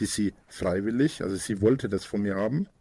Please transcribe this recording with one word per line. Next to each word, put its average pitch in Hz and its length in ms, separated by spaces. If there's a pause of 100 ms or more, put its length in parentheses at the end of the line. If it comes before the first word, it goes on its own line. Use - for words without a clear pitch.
die 104 60
sie 98 280 (140)
freiwillig, 104 720
also 95 140
sie 95 240
wollte 120 280
das 98 160
von 104 180
mir 101 120
haben, 120 320 (140)